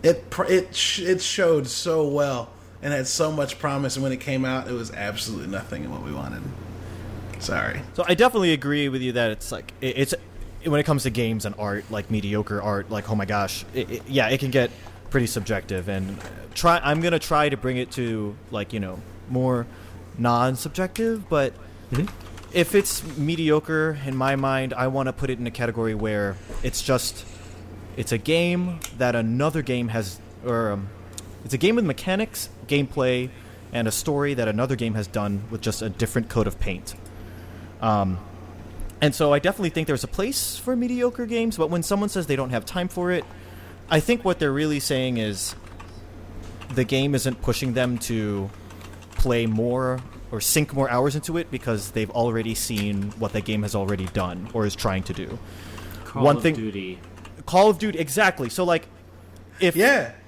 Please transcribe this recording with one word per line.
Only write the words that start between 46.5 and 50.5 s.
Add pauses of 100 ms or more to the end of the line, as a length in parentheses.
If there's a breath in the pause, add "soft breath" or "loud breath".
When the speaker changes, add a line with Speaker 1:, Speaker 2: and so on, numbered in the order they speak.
Speaker 2:
the
game
isn't
pushing
them
to (600)
play
more (320)
or
sink